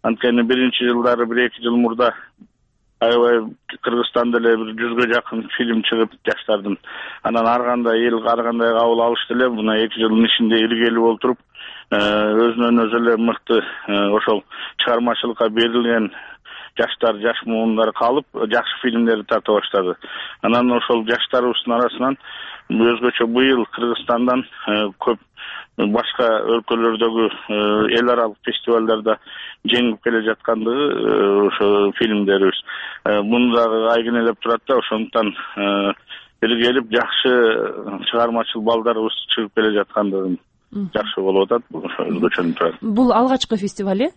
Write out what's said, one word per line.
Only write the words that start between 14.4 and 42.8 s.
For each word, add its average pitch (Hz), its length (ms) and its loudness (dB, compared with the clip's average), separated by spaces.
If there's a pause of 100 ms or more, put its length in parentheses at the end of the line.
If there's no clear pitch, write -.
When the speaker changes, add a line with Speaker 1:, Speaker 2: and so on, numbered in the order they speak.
Speaker 1:
чыгармачылыкка 117 680 0
берилген 117 640 2 (680)
жаштар, 113 420 0
жаш 113 160 0 (100)
муундар 113 460 2
калып, 131 400 0
жакшы 113 500 -2
фильмдерди 117 420 0
тарта 107 280 0
баштады. 95 440 0 (460)
Анан 123 280 2
ошол 117 340 0
жаштарыбыздын 120 680 0
арасынан 123 440 0 (540)
өзгөчө 117 560 2
быйыл 123 480 2
Кыргызстандан, 120 680 0 (240)
э, 107 200 0 (120)
көп 117 180 0 (580)
башка 113 520 0 (160)
өлкөлөрдөгү, 113 840 0
э, 104 720 0
эл 120 120 2
аралык 117 340 0
фестивалдарда 110 760 0 (480)
жеңип 120 380 0
келе 113 180 0
жаткандыгы, 113 680 -2
э, 104 580 2
ошо 101 500 2
фильмдерибиз. 98 640 2 (420)
Э, 104 180 0
муну 117 320 2
дагы 113 420 2
айгинелеп 117 440 0
турат 117 280 -2
да, 135 80 2
ошондуктан, 110 580 -2 (220)
э, 101 360 0 (480)
биргелип 120 500 0
жакшы 113 1200 0
чыгармачыл 117 520 -2
балдарыбыз 113 500 0 (240)
чыгып 110 180 -6
келе 110 260 2
жаткандыгын 95 580 -2 (340)
Speaker 2:
Мгм. 196 220 -6
Speaker 1:
жакшы 104 260 -4
болуп 95 300 2
атат. 120 200 0
Бул - 140 -10
ошо - 200 -8
өзгөчөнүп 87 540 -2
турат. 85 220 0